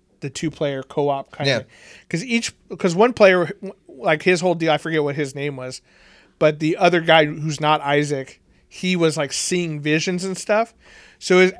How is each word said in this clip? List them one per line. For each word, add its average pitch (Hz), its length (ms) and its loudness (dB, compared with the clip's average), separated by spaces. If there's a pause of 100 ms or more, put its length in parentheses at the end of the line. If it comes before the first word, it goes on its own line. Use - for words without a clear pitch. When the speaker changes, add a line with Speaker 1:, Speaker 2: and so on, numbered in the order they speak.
(200)
Speaker 1:
the 143 100 -10
two-player 143 540 -6
co-op 143 480 -4
kind 139 160 -6
Speaker 2:
Yeah. 135 100 2
Speaker 1:
of. 107 80 -6 (440)
'Cause 165 140 -4
each, 240 300 -4 (240)
'cause 175 180 -2
one 226 180 4
player, 185 380 4 (360)
like, 175 360 -2
his 180 180 2
whole 180 140 0
deal, 160 160 -2
I 151 60 2
forget 156 260 -2
what 143 120 -4
his 139 200 -6
name 143 220 -6
was, 127 240 -14 (580)
but 156 200 2
the 160 180 0
other 180 240 4
guy 160 240 6
who's 151 340 -6
not 151 220 2
Isaac, 143 600 -2 (260)
he 185 280 -4
was, 160 220 0
like, 143 160 -4
seeing 170 480 -4
visions 160 420 -2
and 190 140 -6
stuff. 220 360 -2 (460)
So 185 200 4
as, 185 200 4